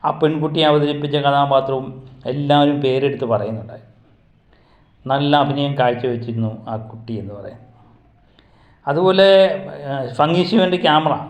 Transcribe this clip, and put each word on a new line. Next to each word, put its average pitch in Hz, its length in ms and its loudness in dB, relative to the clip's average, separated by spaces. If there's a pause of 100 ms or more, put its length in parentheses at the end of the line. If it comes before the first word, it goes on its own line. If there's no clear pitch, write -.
ആ 151 60 -2
പെൺകുട്ടിയെ 156 540 0
അവതരിപ്പിച്ച 147 500 0
കഥാപാത്രവും 139 720 0 (380)
എല്ലാവരും 143 560 2
പേരെടുത്ത് 135 440 0
പറയുന്നുണ്ടായി. 107 600 -4 (1200)
നല്ല 143 300 2
അഭിനയം 143 420 0
കാഴ്ചവെച്ചിരുന്നു 117 720 -2 (180)
ആ 113 80 -8
കുട്ടി 113 440 -14
എന്ന് 98 120 -12
പറയുന്നത്. 101 340 -18 (1200)
അതുപോലെ, 185 400 4 (640)
ഏഹ്, 135 180 -4 (120)
സംഗീത് 170 280 2
ശിവൻ്റെ 180 380 2
ക്യാമറ 156 280 4 (160)